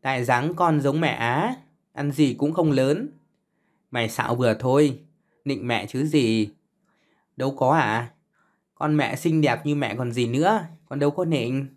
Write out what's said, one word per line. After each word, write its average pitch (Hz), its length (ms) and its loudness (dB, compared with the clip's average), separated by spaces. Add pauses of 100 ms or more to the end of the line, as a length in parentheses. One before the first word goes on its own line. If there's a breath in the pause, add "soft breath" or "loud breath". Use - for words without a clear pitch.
Tại 131 240 -2
dáng 131 300 2
con 165 260 2
giống 139 200 0
mẹ 147 120 0
á, 127 420 -2 (380)
ăn 143 180 -4
gì 139 240 2
cũng 147 180 -2
không 165 200 2
lớn." 143 360 0 (840)
"Mày 117 180 -2
xạo - 260 -2
vừa 120 200 2
thôi, 131 460 2 (440)
nịnh 135 240 -4
mẹ 110 180 -2
chứ 131 200 -4
gì." 113 440 2 (840)
"Đâu 135 200 -4
có 131 140 2
ạ. 120 420 0 (640)
Con 151 220 -2
mẹ 139 200 0
xinh 160 240 0
đẹp 127 260 0
như 147 80 0
mẹ 123 220 -4
còn 123 160 -4
gì 123 140 0
nữa, 165 340 2 (280)
con 139 100 -8
đâu 143 120 2
có 175 140 -4
nịnh." 135 420 -2 (100)